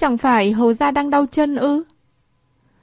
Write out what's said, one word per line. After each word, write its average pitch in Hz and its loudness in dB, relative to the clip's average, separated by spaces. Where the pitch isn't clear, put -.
Chẳng 254 0
phải 220 2
hầu 233 2
gia 285 -2
đang 285 -2
đau 285 2
chân 294 -2
ư? 285 0